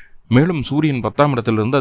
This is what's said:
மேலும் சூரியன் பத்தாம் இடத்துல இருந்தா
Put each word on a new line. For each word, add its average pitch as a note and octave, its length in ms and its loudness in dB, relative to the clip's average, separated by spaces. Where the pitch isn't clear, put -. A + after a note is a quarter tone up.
மேலும் D3+ 340 2
சூரியன் C#3+ 400 -2
பத்தாம் C#3 340 0
இடத்துல A2 260 -2
இருந்தா C3+ 200 0